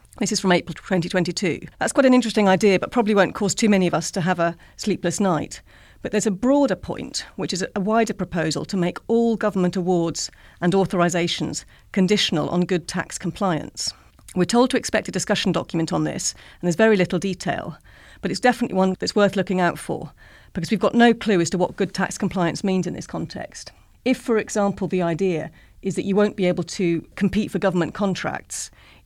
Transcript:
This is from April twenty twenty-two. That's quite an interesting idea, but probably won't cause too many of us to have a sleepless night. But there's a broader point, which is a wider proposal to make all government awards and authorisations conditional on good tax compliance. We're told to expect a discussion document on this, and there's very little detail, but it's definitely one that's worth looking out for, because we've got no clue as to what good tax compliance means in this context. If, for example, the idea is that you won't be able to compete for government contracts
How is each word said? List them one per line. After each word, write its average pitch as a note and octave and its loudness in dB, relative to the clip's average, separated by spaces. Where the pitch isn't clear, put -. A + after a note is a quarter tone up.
This G#3 -2
is G#3 -2
from F#3+ 2
April F3 0
twenty F3+ -2
twenty-two. F3 -2
That's - -4
quite C#4 4
an B3+ 6
interesting A3+ 4
idea, F#3+ 6
but G3 -8
probably A3 2
won't F#3+ 4
cause G3+ -2
too A3+ 2
many F#3+ 4
of E3 -2
us D#3 -2
to - -4
have F3 0
a E3+ 0
sleepless - -2
night. F#3 -2
But - -8
there's G#3+ 0
a G#3+ 0
broader B3+ 2
point, - -10
which F#3 -4
is F3 -4
a G#3 -4
wider A3 0
proposal E3 -4
to - -6
make F3+ 0
all A#3 2
government F#3 0
awards E3+ 0
and F3 2
authorisations F3 0
conditional F3+ 2
on F3 0
good F3 -2
tax - -6
compliance. - -4
We're F3+ 2
told A#3+ 4
to C4+ 2
expect - -2
a E3+ -10
discussion F#3 0
document E3 -2
on D#3+ 0
this, - -4
and - -10
there's E3+ 2
very A3 6
little F3+ 2
detail, F3 -6
but F#3 -4
it's F#3+ -4
definitely B3 2
one F#3 4
that's - -4
worth G3+ 4
looking F#3 0
out E3+ 0
for, - -8
because E3+ -4
we've G#3 0
got F#3+ 2
no A#3 8
clue G#3+ 0
as E3 0
to F#3 -2
what - -2
good F#3 -2
tax - -4
compliance E3+ -2
means F#3 0
in - -6
this - -12
context. - -10
If, B3+ 2
for A3+ 0
example, G3+ -2
the F#3 0
idea E3+ -2
is F#3+ -4
that - -2
you F#3+ 0
won't G#3 2
be F#3+ 0
able F3 0
to E3+ -2
compete G3+ 0
for G3 -4
government E3+ 0
contracts - -6